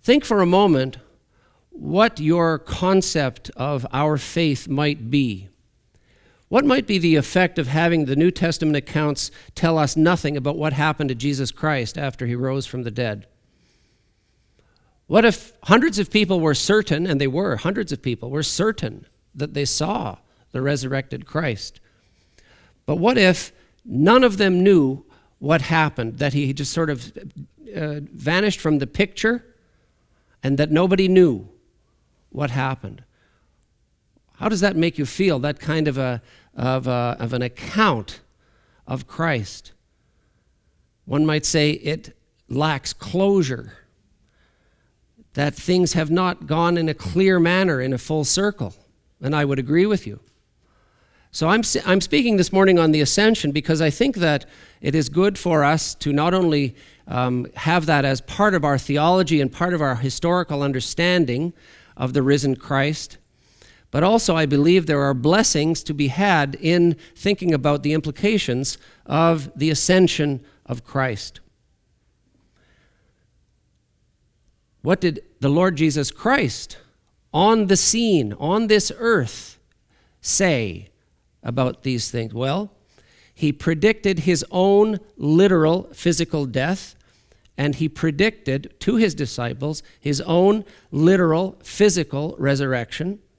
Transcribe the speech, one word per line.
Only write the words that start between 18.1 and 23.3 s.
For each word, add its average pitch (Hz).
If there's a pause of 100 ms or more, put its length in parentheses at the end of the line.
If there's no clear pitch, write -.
were 147
certain 135 (260)
that 147
they 143
saw 151 (340)
the 127
resurrected 135
Christ? 147 (1040)
But 151
what 233
if 185 (340)